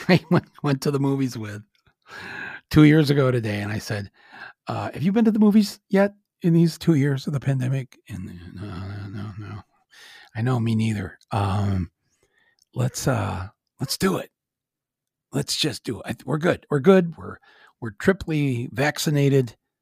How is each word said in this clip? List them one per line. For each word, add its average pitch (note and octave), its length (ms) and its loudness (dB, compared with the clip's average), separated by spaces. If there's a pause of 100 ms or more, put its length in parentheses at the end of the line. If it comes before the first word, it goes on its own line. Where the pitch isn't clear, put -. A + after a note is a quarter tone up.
<laughs> - 60 -16
I F3+ 220 4
went, F3 180 2 (160)
went C#3 200 0
to D3 80 -2
the C#3 80 0
movies C3+ 380 -2
with G#2 240 -10 (1080)
two D3+ 140 8
years D3+ 260 6
ago C#3 220 2
today, A2 280 -2
and G#2 120 -6
I G#2+ 80 -4
said, G2+ 320 -8 (560)
"Uh, G#2+ 260 -6
have B2+ 100 -8
you F#3+ 80 2
been A3 140 4
to A3 60 4
the A3 80 0
movies G#3 500 4
yet G3+ 240 2 (300)
in E3+ 100 4
these E3+ 240 4
two E3 180 2
years C#3 320 0
of D3+ 60 -6
the C#3 60 -2
pandemic?" C3 580 -4 (120)
And, F#2 160 -10 (300)
"No, G2+ 80 -12
no, G2+ 460 -10
no, G#2 280 -10
no." G#2 240 -14 (760)
"I A2 60 -4
know, B2+ 180 0
me A2+ 160 0
neither. G#2+ 440 -2 (120)
Um, G2 600 0 (840)
let's, B2 340 -4
uh, G2 420 -2 (300)
let's - 180 -6
do F#3+ 200 0
it. - 140 -12 (1000)
Let's - 220 -4
just - 280 -4
do A2 160 -8
it. - 60 -16
I - 80 -6
th-, - 120 -16
we're D3 120 -4
good. D#3 320 -2
We're D3 100 0
good. E3+ 380 6
We're, F#2+ 200 -14 (420)
we're A2+ 120 -10
triply D3 800 -2
vaccinated. C#3 840 0 (260)